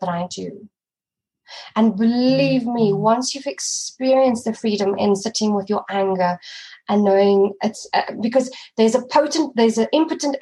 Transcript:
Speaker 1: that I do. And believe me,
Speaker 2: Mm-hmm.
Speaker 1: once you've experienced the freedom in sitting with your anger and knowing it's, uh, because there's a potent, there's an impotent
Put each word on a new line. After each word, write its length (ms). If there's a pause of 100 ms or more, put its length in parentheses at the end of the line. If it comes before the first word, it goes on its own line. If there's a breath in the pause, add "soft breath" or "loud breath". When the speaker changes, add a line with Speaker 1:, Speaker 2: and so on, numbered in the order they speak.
Speaker 1:
that 100
I 200
do. 380 (1040 loud breath)
And 220
believe 720
me, 260
Speaker 2:
Mm-hmm. 80
Speaker 1:
once 340
you've 120
experienced 1000
the 80
freedom 460
in 180
sitting 380
with 160
your 180
anger 500 (520 loud breath)
and 140
knowing 580
it's, 320
uh, 260
because 340 (220 loud breath)
there's 180
a 120
potent, 500
there's 220
an 140
impotent 500